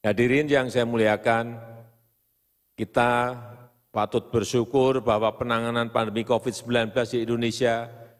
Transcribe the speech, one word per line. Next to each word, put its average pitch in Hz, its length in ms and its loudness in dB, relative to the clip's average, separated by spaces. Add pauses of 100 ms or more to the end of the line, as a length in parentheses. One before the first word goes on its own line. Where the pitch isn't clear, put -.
Hadirin 123 400 2
yang 135 240 2
saya 120 160 0
muliakan, 117 720 0 (1200)
kita 120 560 0 (560)
patut 107 400 -2
bersyukur 131 720 2
bahwa 107 320 2
penanganan 117 560 -2
pandemi 113 320 -2
covid 113 320 -2
sembilan 117 400 -2
belas 120 160 -2
di 117 160 -2
Indonesia 117 640 -2 (300)